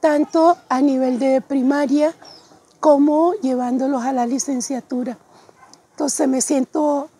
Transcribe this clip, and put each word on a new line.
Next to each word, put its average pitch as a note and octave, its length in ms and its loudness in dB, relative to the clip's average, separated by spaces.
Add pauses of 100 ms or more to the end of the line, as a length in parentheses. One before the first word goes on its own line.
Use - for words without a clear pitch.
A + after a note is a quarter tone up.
tanto D#4+ 560 2 (100)
a C4 140 -2
nivel C4 360 0
de C4+ 220 2
primaria C#4+ 760 0 (680)
como D4+ 600 4
llevándolos B3+ 640 -2
a C4 80 -4
la B3 140 -2
licenciatura. B3 920 -6 (760)
Entonces D4 360 -2
me C4 140 0
siento D4 680 -2 (100)